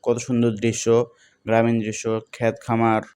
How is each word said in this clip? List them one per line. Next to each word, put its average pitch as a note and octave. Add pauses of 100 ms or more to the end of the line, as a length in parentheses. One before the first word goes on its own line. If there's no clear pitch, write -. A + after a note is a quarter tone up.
কত A#2
সুন্দর A#2
দৃশ্য, A2+ (580)
গ্রামীণ A2+
দৃশ্য, G#2+ (260)
ক্ষেত A2+
খামার A2+ (140)